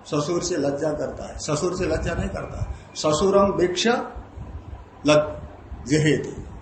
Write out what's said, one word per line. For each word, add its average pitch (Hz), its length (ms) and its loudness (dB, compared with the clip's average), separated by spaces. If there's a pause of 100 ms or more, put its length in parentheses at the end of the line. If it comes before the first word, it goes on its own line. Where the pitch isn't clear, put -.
ससुर 165 380 -2
से 175 140 -2
लज्जा 143 360 0
करता 123 360 -6
है, - 100 -12
ससुर 175 380 -2
से 185 80 -2
लज्जा 160 300 0
नहीं 190 140 -2
करता, - 460 -6 (200)
ससुरम 190 520 4
वृक्ष 180 400 2 (1200)
लज-, - 840 0
जिह्रेति, 147 560 2 (180)